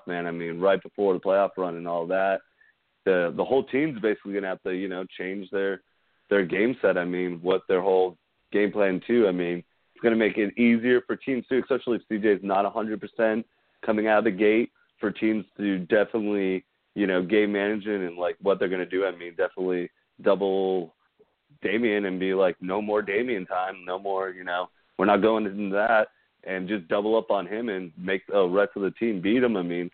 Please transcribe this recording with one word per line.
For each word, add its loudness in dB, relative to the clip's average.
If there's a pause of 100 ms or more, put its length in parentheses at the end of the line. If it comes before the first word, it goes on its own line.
man. -6
I -6
mean, -8
right 2
before 0
the -4
playoff 2
run -4
and -10
all -4
that, 0 (640)
the, 2
the 0
whole 2
team's -2
basically -2
gonna -4
have -8
to, -4
you -4
know, -6 (120)
change -8
their, -2 (480)
their 4
game 0
set. 4
I 0
mean, -4
what 0
their 2
whole 2 (340)
game 2
plan 0
too. 6
I 2
mean, -2 (300)
it's -12
gonna 4
make 2
it -2
easier 4
for -4
teams -6
too, 0
especially -2
if -10
C -2
J's 2
not 2
a 0
hundred -4
percent -2 (400)
coming 2
out 4
of 4
the 2
gate, 2 (280)
for -2
teams 0 (120)
to -2
definitely, 0 (280)
you 0
know, 2
game 2
management -2
and, -8
like, -4
what 2
they're 0
gonna -4
do. -2
I -4
mean, -14
definitely -2 (320)
double 0 (680)
Damian 0
and -4
be 0
like, 2
"No -4
more -2
Damian -2
time, -6
no -6
more, -4
you -12
know, -6 (280)
we're 2
not 6
going 2
into -6
that," 2 (340)
and -6
just -6
double 0
up -2
on -2
him -6
and -6
make -4
the 4
rest 2
of -6
the 0
team -2
beat 2
him. 2
I -2
mean, -4